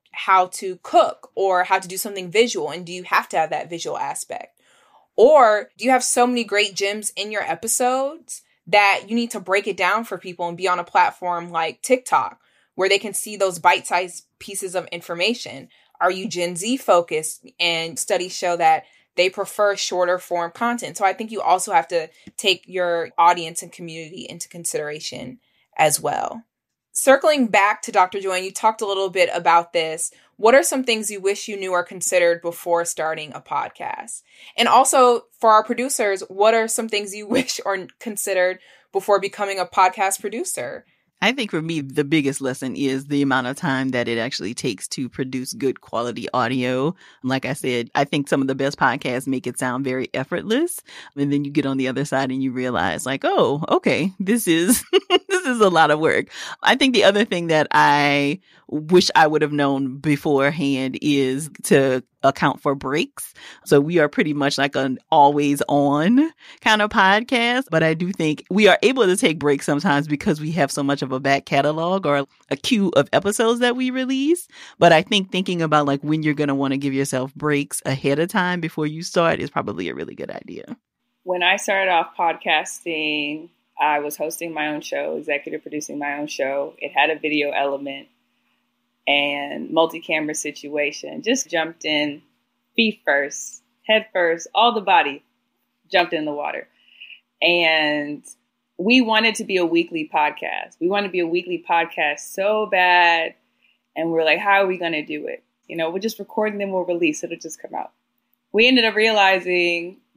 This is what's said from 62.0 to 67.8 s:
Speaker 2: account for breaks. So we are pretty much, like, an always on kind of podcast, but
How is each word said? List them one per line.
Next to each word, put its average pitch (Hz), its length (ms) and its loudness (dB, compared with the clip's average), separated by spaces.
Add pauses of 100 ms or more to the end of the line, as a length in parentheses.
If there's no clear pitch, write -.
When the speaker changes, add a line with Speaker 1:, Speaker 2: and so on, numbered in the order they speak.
Speaker 2:
account - 400 0
for 143 140 0
breaks. 147 580 -4 (320)
So 143 140 6
we 160 200 2
are 147 100 4
pretty 147 240 0
much, 143 240 0
like, 139 180 -2
an 135 240 -2 (100)
always 147 600 4
on 151 600 4 (280)
kind 214 220 2
of 208 80 2
podcast, 233 840 2
but 160 100 2